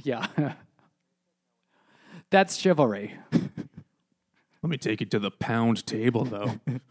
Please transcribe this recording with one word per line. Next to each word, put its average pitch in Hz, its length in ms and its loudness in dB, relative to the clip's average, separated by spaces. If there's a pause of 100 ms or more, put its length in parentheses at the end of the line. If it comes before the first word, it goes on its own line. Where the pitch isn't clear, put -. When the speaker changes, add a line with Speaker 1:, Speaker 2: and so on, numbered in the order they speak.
Speaker 1:
Yeah. 120 220 -4 (100)
<laughs> 147 180 -2 (1800)
That's 190 260 4
chivalry. 120 580 2 (100)
<laughs> - 80 -8
Speaker 2:
Let - 1400 -8
me 147 80 -2
take 110 220 -4
you 110 60 -4
to 110 120 -2
the 101 120 -2
pound 113 560 0
table, 113 380 0
though. 104 420 -4
Speaker 1:
<laughs> 127 140 -4 (100)